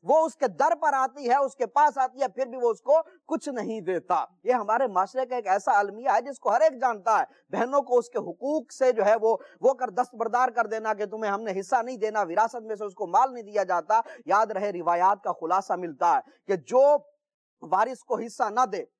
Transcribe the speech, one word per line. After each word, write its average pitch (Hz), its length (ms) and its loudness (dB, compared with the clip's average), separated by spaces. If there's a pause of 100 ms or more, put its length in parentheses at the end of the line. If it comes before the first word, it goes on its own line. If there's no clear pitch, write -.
وہ 294 220 4
اس 311 100 -6
کے 269 120 -2
در 262 340 2
پر 302 120 2
آتی 262 360 -2
ہے، 240 60 4
اس 277 200 0
کے 240 100 -2
پاس 285 320 2
آتی 262 240 -2
ہے، 262 60 2
پھر 233 180 -4
بھی 247 120 -12
وہ 240 140 2
اس 202 100 -6
کو 285 160 4 (280)
کچھ - 240 -6
نہیں 226 320 -6
دیتا۔ 170 440 -2 (180)
یہ 226 100 0
ہمارے 233 340 0
معاشرے 202 380 -2
کا 247 100 -8
ایک 226 120 -6
ایسا 202 320 2
المیہ 208 300 -2
ہے 226 120 2
جس 254 180 -12
کو 247 100 -2
ہر 226 120 2
ایک 285 200 2
جانتا 220 380 2
ہے۔ 156 40 2 (260)
بہنوں 262 320 0
کو 247 160 0
اس 233 120 0
کے - 80 -8
حقوق 220 540 -6
سے 254 200 2
جو 220 140 0
ہے 208 160 6
وہ، 220 160 2 (240)
وہ 254 120 4
کر 247 160 -6
دستبردار 233 600 0
کر 233 160 0
دینا 220 280 -4
کہ 208 120 -2
تمہیں 214 260 -4
ہم 202 100 -4
نے 196 180 -4
حصہ 196 220 0
نہیں 247 160 -8
دینا، 214 240 -2
وراثت 214 400 0
میں 220 140 -8
سے 208 100 -10
اس 202 80 -10
کو 196 140 -8
مال 240 260 2
نہیں 240 100 -14
دیا 208 200 -2
جاتا۔ 185 380 0 (240)
یاد 196 200 2
رہے، 202 260 -4
روایات 175 520 0
کا 196 80 -4
خلاصہ 180 420 -2
ملتا 170 420 0
ہے 135 40 2 (280)
کہ 190 80 0
جو 262 420 4 (640)
وارث 208 380 -2
کو - 180 -6
حصہ 226 320 -6
نہ 240 160 0
دے 185 180 -8 (160)